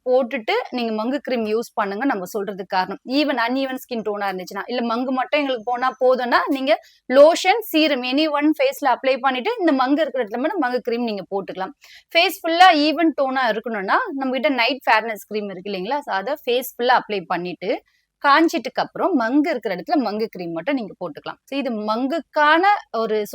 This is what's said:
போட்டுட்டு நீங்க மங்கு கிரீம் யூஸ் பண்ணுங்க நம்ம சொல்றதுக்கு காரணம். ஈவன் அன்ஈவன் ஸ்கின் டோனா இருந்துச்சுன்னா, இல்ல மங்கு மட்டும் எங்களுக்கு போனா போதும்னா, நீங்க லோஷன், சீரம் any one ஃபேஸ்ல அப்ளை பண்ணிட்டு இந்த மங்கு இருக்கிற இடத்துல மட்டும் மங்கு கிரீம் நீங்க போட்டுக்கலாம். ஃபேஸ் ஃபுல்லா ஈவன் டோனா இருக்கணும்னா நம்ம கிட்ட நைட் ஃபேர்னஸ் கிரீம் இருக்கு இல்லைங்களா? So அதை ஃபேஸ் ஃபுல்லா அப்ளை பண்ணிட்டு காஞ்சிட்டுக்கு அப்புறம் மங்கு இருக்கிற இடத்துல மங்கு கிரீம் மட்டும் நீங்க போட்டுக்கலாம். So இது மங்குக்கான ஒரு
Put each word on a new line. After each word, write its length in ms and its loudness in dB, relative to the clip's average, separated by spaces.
போட்டுட்டு 480 0
நீங்க 220 -4
மங்கு 280 -2
கிரீம் 240 -4
யூஸ் 300 -2
பண்ணுங்க 300 -4
நம்ம 200 -2
சொல்றதுக்கு 320 -8
காரணம். 420 -4
ஈவன் 380 0
அன்ஈவன் 380 -4
ஸ்கின் 220 -8
டோனா 220 -4
இருந்துச்சுன்னா, 380 -8
இல்ல 160 -4
மங்கு 300 -2
மட்டும் 280 -2
எங்களுக்கு 300 -4
போனா 180 -2
போதும்னா, 420 2
நீங்க 340 0
லோஷன், 460 8
சீரம் 320 2
any 260 0
one 300 2
ஃபேஸ்ல 360 2
அப்ளை 260 2
பண்ணிட்டு 380 0
இந்த 140 4
மங்கு 280 2
இருக்கிற 240 -2
இடத்துல 160 -6
மட்டும் 180 -2
மங்கு 220 -2
கிரீம் 300 -4
நீங்க 220 -6
போட்டுக்கலாம். 420 -6
ஃபேஸ் 300 2
ஃபுல்லா 260 6
ஈவன் 240 2
டோனா 220 -2
இருக்கணும்னா 460 -2
நம்ம 160 -4
கிட்ட 180 0
நைட் 420 0
ஃபேர்னஸ் 380 0
கிரீம் 220 -6
இருக்கு 220 -10
இல்லைங்களா? 260 -4
So 160 -6
அதை 200 -4
ஃபேஸ் 300 -2
ஃபுல்லா 240 2
அப்ளை 260 -4
பண்ணிட்டு 560 -4
காஞ்சிட்டுக்கு 580 2
அப்புறம் 300 -2
மங்கு 360 2
இருக்கிற 260 -4
இடத்துல 320 0
மங்கு 200 -2
கிரீம் 240 -8
மட்டும் 220 -4
நீங்க 260 -6
போட்டுக்கலாம். 440 -10
So 140 -6
இது 120 -4
மங்குக்கான 720 2
ஒரு 220 -2